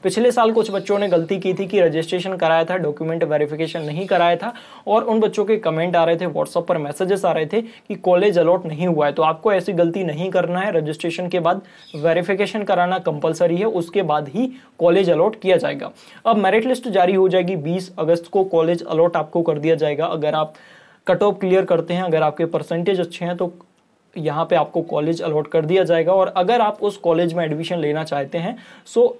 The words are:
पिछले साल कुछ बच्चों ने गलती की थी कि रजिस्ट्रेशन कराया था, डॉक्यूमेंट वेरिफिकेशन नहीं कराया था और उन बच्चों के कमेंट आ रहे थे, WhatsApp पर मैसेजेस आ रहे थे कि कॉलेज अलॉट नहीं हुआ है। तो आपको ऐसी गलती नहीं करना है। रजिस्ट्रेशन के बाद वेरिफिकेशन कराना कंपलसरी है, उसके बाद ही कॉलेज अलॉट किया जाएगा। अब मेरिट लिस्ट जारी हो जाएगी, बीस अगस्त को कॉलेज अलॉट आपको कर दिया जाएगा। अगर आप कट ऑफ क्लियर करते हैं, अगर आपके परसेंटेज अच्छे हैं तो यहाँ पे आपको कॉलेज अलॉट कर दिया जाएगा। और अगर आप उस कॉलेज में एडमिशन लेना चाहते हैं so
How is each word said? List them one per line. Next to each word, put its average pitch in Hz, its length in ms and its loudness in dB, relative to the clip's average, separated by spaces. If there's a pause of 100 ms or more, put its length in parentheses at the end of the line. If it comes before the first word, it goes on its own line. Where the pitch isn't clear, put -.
पिछले 220 300 2
साल 226 200 2
कुछ 220 180 0
बच्चों 196 280 -2
ने 202 100 0
गलती 175 300 0
की 185 160 -2
थी 190 120 -4
कि 196 140 2
रजिस्ट्रेशन 175 560 0
कराया 165 280 2
था, 180 120 -4
डॉक्यूमेंट 165 480 -4
वेरिफिकेशन 151 580 -2
नहीं 151 240 -6
कराया 175 300 2
था 202 160 -8 (340)
और 220 180 2
उन 220 160 0
बच्चों 214 240 0
के 214 140 2
कमेंट 170 380 -2
आ 165 80 4
रहे 165 120 2
थे, 175 120 -4
WhatsApp 151 400 -4
पर 175 100 0
मैसेजेस 185 460 -2
आ 175 80 2
रहे 156 140 -2
थे 202 160 -2
कि - 340 -12
कॉलेज 180 420 2
अलॉट 175 280 2
नहीं 156 200 -4
हुआ 151 200 2
है। 143 60 0
तो 160 100 0
आपको 160 300 2
ऐसी 190 200 0
गलती 175 320 0
नहीं 165 260 -4
करना 180 300 0
है। 202 120 -2
रजिस्ट्रेशन 165 560 -4
के 180 120 -2
बाद 175 220 0 (340)
वेरिफिकेशन 180 680 0
कराना 185 360 0
कंपलसरी 165 560 0
है, 190 100 0
उसके 190 360 -2
बाद 151 260 -2
ही 196 180 -2 (320)
कॉलेज 175 320 4
अलॉट 175 300 2
किया 185 160 4
जाएगा। 143 340 -2 (360)
अब 226 100 4
मेरिट 208 300 2
लिस्ट 254 220 -2
जारी 185 260 2
हो 190 140 4
जाएगी, 180 300 0
बीस 175 400 -4
अगस्त 170 300 0
को 190 180 2
कॉलेज 170 380 0
अलॉट 165 320 2
आपको 156 260 -2
कर 160 160 0
दिया 160 160 2
जाएगा। 151 320 -2
अगर 156 280 -2
आप 156 200 -2 (520)
कट 180 160 2
ऑफ 202 180 2
क्लियर 190 240 2
करते 175 300 0
हैं, 180 80 -2
अगर 160 200 0
आपके 156 240 0
परसेंटेज 170 540 -2
अच्छे 170 240 -6
हैं 175 120 -4
तो 175 160 -4 (640)
यहाँ 156 300 -2
पे 170 100 2
आपको 160 280 0
कॉलेज 160 380 -2
अलॉट 156 260 -2
कर 160 160 0
दिया 180 200 2
जाएगा। 165 280 2
और 190 240 2
अगर 202 240 2
आप 208 220 0
उस 202 160 -2
कॉलेज 170 360 0
में 170 100 -2
एडमिशन 160 340 -4
लेना 151 260 -2
चाहते 143 340 -4
हैं 196 180 -6 (320)
so 240 200 4 (120)